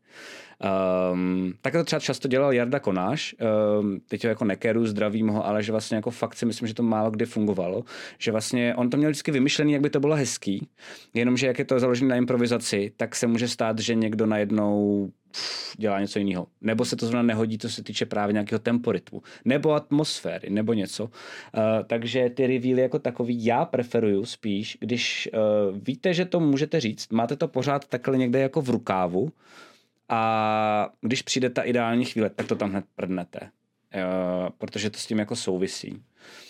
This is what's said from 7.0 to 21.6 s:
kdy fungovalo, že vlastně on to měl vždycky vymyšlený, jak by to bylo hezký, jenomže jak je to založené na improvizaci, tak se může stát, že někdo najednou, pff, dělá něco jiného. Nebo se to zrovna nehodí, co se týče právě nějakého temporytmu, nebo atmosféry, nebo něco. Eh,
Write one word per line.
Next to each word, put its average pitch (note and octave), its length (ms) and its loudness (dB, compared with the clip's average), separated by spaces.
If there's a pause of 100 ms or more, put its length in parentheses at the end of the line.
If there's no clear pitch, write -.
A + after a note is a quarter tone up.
kdy A2 140 -2
fungovalo, G2+ 580 -2 (340)
že - 140 -2
vlastně A#2+ 440 0
on B2 140 0
to C#3 80 0
měl D3+ 120 4
vždycky D3+ 220 -2
vymyšlený, C#3+ 420 2
jak C#3 80 2
by D3 80 2
to C#3+ 100 0
bylo D3 160 2
hezký, A#2 520 -2 (460)
jenomže B2 340 2
jak B2 120 0
je B2+ 60 0
to C3 140 4
založené B2+ 300 4
na B2 60 4
improvizaci, A#2+ 800 0
tak A2+ 180 -2
se A#2+ 120 0
může A#2 200 2
stát, A2+ 320 0
že A2+ 160 0
někdo A2 300 2
najednou, G#2 840 2 (220)
pff, - 460 -10
dělá G2+ 240 0
něco G2+ 180 -2
jiného. F#2 280 -2 (140)
Nebo A2+ 240 2
se A#2+ 100 -4
to A#2 100 -2
zrovna A#2+ 180 0
nehodí, A2 340 2
co A2+ 120 -6
se A2 140 -8
týče - 220 -4
právě G#2 280 0
nějakého G#2+ 260 0
temporytmu, A#2 640 -2 (240)
nebo D3 280 2
atmosféry, D3 760 -2
nebo G#2+ 240 0
něco. G#2 360 -4 (460)
Eh, A2 320 2